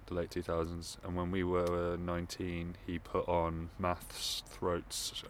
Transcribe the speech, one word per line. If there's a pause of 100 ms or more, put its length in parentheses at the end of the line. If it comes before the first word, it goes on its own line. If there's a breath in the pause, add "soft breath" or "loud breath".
the
late
two
thousands,
and
when
we
were
nineteen,
he
put
on
Maths,
Throats,